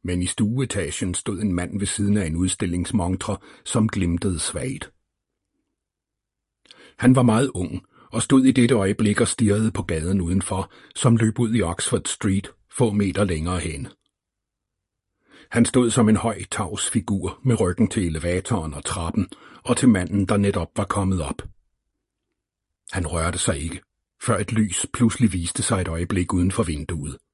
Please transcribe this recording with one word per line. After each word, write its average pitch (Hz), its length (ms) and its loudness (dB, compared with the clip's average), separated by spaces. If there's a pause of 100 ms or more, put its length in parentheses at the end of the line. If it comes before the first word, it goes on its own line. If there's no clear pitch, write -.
Men 90 180 -2
i 90 40 0
stueetagen 104 880 -2
stod 98 260 -6
en 104 140 0
mand 90 260 -2
ved 101 80 -2
siden 104 300 0
af 98 80 0
en 80 100 -4
udstillingsmontre, 92 1000 -2 (280)
som 110 220 2
glimtede 87 520 0
svagt. - 520 -8 (2000)
Han 123 180 6
var 127 80 4
meget 120 260 4
ung - 360 -6 (260)
og 113 120 -2
stod 131 220 6
i 131 60 8
dette 127 240 4
øjeblik 101 460 2
og 110 60 4
stirrede 107 440 2
på 95 120 -4
gaden 87 380 0
udenfor, 95 500 -2 (240)
som 117 220 4
løb 113 220 2
ud 117 160 2
i 107 60 2
Oxford - 440 -2
Street - 460 -2 (200)
få 113 200 0
meter 101 320 0
længere 87 360 -2
hen. 76 280 -8 (1600)
Han 117 140 4
stod 123 260 2
som 110 180 4
en 107 60 6
høj, 95 360 -4
tavs - 380 -6
figur 98 540 -2
med 117 160 2
ryggen 95 280 2
til 98 180 -2
elevatoren 82 680 -2
og 78 120 -12
trappen - 420 -2 (360)
og - 140 0
til 127 120 4
manden, 95 360 2
der 104 120 2
netop 98 380 0
var 98 100 0
kommet 95 360 -2
op. 71 200 -8 (1500)
Han 85 160 -4
rørte 82 300 -4
sig 73 220 -2
ikke, 82 220 -8 (400)
før 113 160 0
et - 140 -4
lys 107 420 0
pludselig 113 400 2
viste 85 300 -4
sig 98 180 0
et 85 60 -4
øjeblik 85 460 -2
uden 90 180 2
for 113 120 -2
vinduet. 73 540 -6 (160)